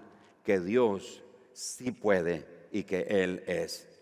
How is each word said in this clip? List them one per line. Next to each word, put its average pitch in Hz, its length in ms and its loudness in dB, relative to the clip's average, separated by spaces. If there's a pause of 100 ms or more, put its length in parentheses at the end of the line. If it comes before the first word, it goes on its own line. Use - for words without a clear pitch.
(440)
que 98 160 4
Dios 98 640 0 (280)
sí - 380 -8
puede 87 800 0
y 101 140 -4
que 92 160 -2
Él 92 480 0
es 85 400 -4 (140)